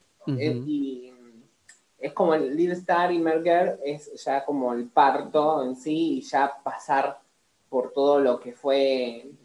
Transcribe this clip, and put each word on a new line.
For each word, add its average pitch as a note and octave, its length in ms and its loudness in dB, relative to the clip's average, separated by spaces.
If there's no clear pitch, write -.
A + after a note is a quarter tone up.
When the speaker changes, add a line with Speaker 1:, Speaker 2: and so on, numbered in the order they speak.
Speaker 1:
Ujú. C#3 120 -2
Speaker 2:
Eh, C3 260 -4
y D3+ 460 -6
es - 140 -8
como E3 220 2
el C#3 200 0
Little F3 200 0
Star F3+ 360 2
y E3+ 80 0
Merger E3 640 2
es D3 400 -10
ya C#3 220 -2
como C3 280 -2
el A#2+ 120 -4
parto C#3+ 800 2
en B2+ 120 -6
sí D#3 440 -2
y - 20 -8
ya C#3 320 0
pasar - 560 -2
por B2 240 -2
todo C#3+ 300 4
lo B2 180 2
que A#2+ 140 -14
fue C3 720 0